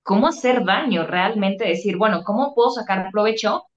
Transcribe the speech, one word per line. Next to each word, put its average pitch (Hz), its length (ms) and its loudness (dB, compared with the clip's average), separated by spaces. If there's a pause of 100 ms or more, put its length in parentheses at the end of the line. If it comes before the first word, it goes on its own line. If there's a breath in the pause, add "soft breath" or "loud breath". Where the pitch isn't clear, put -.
cómo 208 240 2
hacer 247 380 0
daño 190 420 0
realmente, 196 600 0
decir, 180 300 -2
"Bueno, 202 280 0
¿cómo 254 300 -2
puedo 240 160 4
sacar 190 400 -4
provecho 214 520 0 (140)